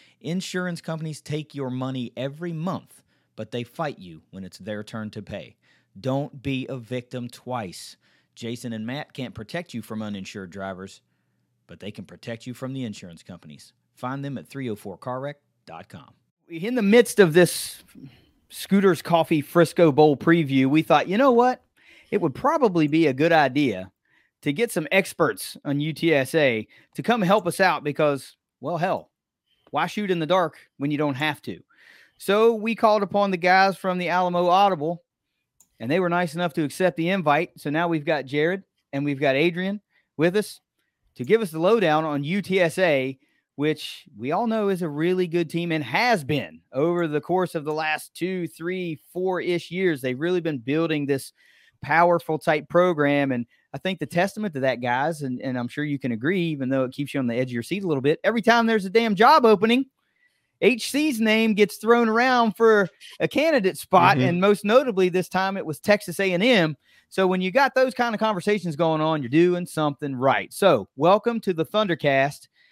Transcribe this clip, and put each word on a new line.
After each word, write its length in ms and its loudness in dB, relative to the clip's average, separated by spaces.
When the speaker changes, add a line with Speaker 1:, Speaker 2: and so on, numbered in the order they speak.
Speaker 1:
Insurance 600 -6
companies 400 -10
take 340 -8
your 160 -6
money 460 -6
every 360 -8
month, 500 -10
but 140 -12
they 140 -6
fight 340 -8
you 320 -18
when 140 -14
it's 140 -18
their 240 -10
turn 280 -12
to 120 -12
pay. 340 -14
Don't 420 -6
be 260 -6
a 80 -8
victim 520 -12
twice. 680 -12
Jason 380 -10
and 140 -8
Matt 260 -10
can't 220 -12
protect 400 -12
you 80 -10
from 200 -10
uninsured 480 -12
drivers, 520 -12
but 120 -20
they 120 -14
can 140 -16
protect 420 -14
you 80 -12
from 180 -12
the 120 -10
insurance 380 -14
companies. 500 -20
Find 300 -10
them 140 -10
at 100 -16
three 220 -10
oh 60 -8
four 200 -14
car 240 -10
wreck 180 -12
dot 220 -20
com. 220 -20
In 260 -6
the 80 0
midst 380 6
of 120 6
this 500 4
Scooters 540 2
Coffee 380 2
Frisco 520 4
Bowl 240 6
preview, 500 4
we 160 4
thought, 260 2
"You 80 -2
know 140 4
what? 320 2
It 100 0
would 140 0
probably 540 2
be 180 2
a 80 2
good 180 2
idea 580 2
to 100 -2
get 180 -2
some 220 -4
experts 720 0
on 160 -2
U 140 -4
T 180 0
S 220 2
A 320 2
to 80 -10
come 200 0
help 240 2
us 120 -4
out 260 2
because, 520 -2
well, 160 -8
hell, 340 -4
why 160 -2
shoot 240 -4
in 80 0
the 80 -4
dark 320 0
when 140 -4
you 80 -2
don't 160 -2
have 280 -4
to?" 200 -12
So 360 2
we 200 -4
called 280 2
upon 280 0
the 80 -2
guys 400 4
from 180 -4
the 140 -4
Alamo 380 0
Audible, 540 2
and 100 -6
they 100 2
were 100 0
nice 240 -2
enough 200 -4
to 100 -2
accept 340 -2
the 100 -2
invite. 500 0
So 120 -8
now 180 -2
we've 160 -4
got 220 -2
Jared 360 -2
and 140 -4
we've 140 -4
got 160 2
Adrian 440 -2
with 180 2
us 240 -4
to 100 -10
give 160 4
us 100 -6
the 100 -8
lowdown 440 2
on 200 -4
U 180 -2
T 180 0
S 160 2
A, 420 2
which 480 -4
we 140 -6
all 140 0
know 220 0
is 140 -2
a 60 -2
really 380 0
good 220 -2
team 240 -4
and 100 -2
has 420 0
been 360 -4
over 340 0
the 140 -2
course 320 -2
of 100 -8
the 80 -4
last 420 -6
two, 340 -6
three, 520 -8
four-ish 580 -4
years. 320 0
They've 160 -4
really 220 -2
been 180 -4
building 480 -2
this 260 -2
powerful 560 2
type 300 -2
program. 640 2
And 120 -4
I 40 -10
think 200 -6
the 80 -6
testament 480 -2
to 60 -6
that, 200 0
guys, 420 -2
and, 200 -6
and 160 -4
I'm 100 -4
sure 160 -8
you 140 -4
can 140 -4
agree, 320 -2
even 240 -4
though 160 0
it 80 -6
keeps 200 -8
you 80 -4
on 60 -2
the 80 -2
edge 140 -2
of 40 -12
your 120 -4
seat 180 -6
a 40 -6
little 140 -2
bit, 240 0
every 160 0
time 260 2
there's 180 0
a 60 -8
damn 260 2
job 280 6
opening, 420 4
H 280 2
C's 300 -2
name 340 2
gets 220 2
thrown 320 2
around 480 2
for 320 6
a 80 4
candidate 480 2
spot, 400 4
Speaker 2:
Mm-hmm. 120 2
Speaker 1:
and 120 0
most 240 2
notably 440 2
this 200 -2
time 280 -2
it 100 -8
was 140 -8
Texas 400 0
A 120 0
and 100 0
M. 340 2
So 180 0
when 140 0
you 100 -2
got 240 2
those 200 2
kind 200 -2
of 60 -6
conversations 560 -2
going 240 0
on, 220 0
you're 60 -8
doing 380 2
something 480 -4
right. 380 0
So 420 2
welcome 460 2
to 120 -2
the 140 -4
Thundercast, 800 -2